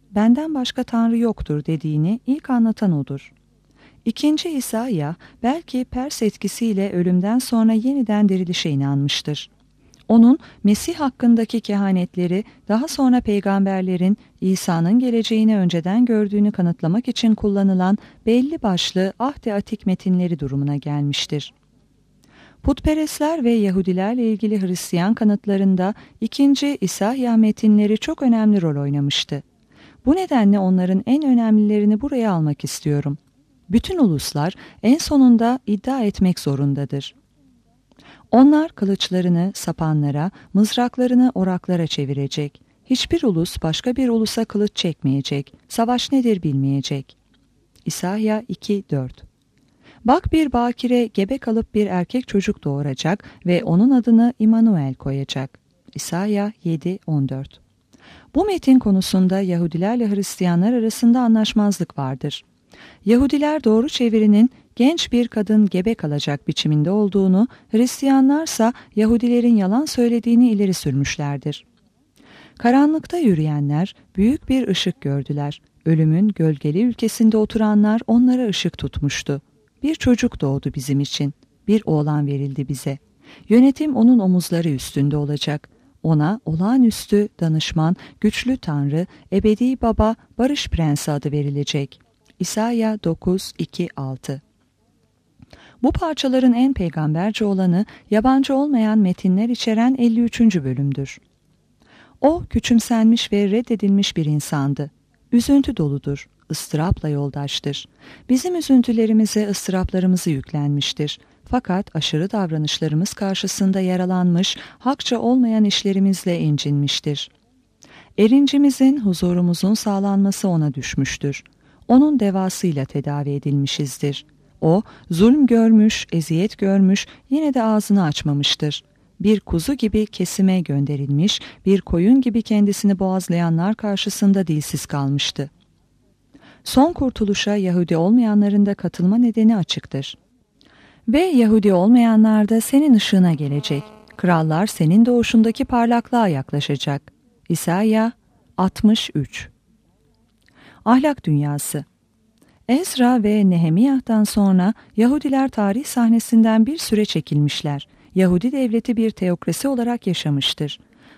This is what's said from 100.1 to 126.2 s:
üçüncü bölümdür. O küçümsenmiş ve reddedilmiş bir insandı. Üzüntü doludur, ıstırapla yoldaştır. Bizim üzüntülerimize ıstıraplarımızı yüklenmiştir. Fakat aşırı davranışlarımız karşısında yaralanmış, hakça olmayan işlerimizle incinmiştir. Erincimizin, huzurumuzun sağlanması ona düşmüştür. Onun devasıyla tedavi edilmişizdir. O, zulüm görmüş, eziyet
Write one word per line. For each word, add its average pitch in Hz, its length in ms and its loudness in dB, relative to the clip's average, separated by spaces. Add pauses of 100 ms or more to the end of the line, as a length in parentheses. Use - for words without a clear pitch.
üçüncü 220 440 2
bölümdür. 135 540 -4 (1000)
O 208 300 2
küçümsenmiş 226 800 2
ve 202 180 0
reddedilmiş 202 640 0
bir 160 80 -2
insandı. 143 680 -4 (420)
Üzüntü 269 440 2
doludur, 143 520 -4 (220)
ıstırapla 160 580 -4
yoldaştır. 143 800 -6 (420)
Bizim 349 280 0
üzüntülerimize 226 920 2
ıstıraplarımızı 185 800 -2
yüklenmiştir. 143 880 -4 (260)
Fakat 202 520 -4
aşırı 160 340 -4
davranışlarımız 160 840 -4
karşısında 190 640 -2
yaralanmış, 180 760 0 (220)
hakça 254 400 -4
olmayan 233 460 2
işlerimizle 196 760 0
incinmiştir. 143 880 -2 (880)
Erincimizin, 269 760 4
huzurumuzun 180 800 0
sağlanması 196 760 0
ona 156 260 0
düşmüştür. - 680 -6 (460)
Onun 269 320 4
devasıyla 185 640 -2
tedavi 143 460 -6
edilmişizdir. 143 960 -4 (340)
O, 170 220 2 (280)
zulüm 240 360 4
görmüş, 226 680 4
eziyet 170 460 -2